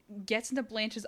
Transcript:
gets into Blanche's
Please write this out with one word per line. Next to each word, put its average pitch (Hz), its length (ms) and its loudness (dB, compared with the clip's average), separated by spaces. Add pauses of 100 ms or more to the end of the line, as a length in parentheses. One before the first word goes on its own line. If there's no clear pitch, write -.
(260)
gets 220 260 2
into 262 120 2
Blanche's 220 440 -2